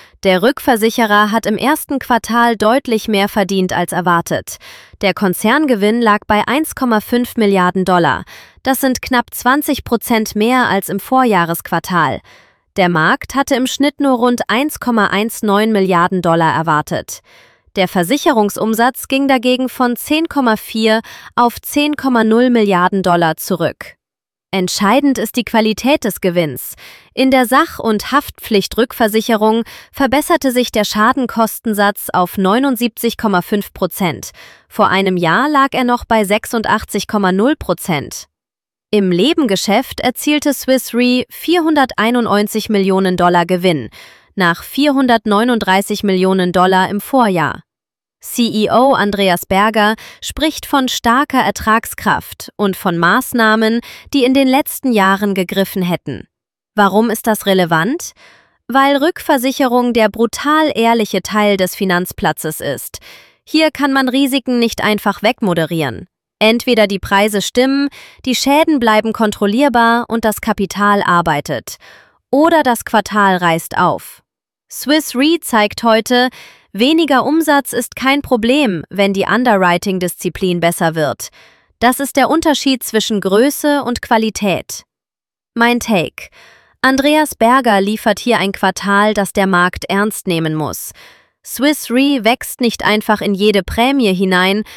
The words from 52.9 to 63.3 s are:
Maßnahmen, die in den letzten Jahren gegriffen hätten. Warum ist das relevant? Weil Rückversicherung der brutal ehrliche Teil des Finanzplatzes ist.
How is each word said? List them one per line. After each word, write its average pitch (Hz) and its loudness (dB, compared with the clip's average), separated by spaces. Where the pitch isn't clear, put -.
Maßnahmen, 220 2
die 277 2
in 262 2
den 269 4
letzten 262 0
Jahren 196 2
gegriffen 190 -2
hätten. 160 -6
Warum 208 2
ist - -6
das 214 -2
relevant? 185 0
Weil 269 2
Rückversicherung 254 0
der 220 2
brutal 285 0
ehrliche 226 0
Teil 208 0
des 185 -2
Finanzplatzes 180 -4
ist. - -8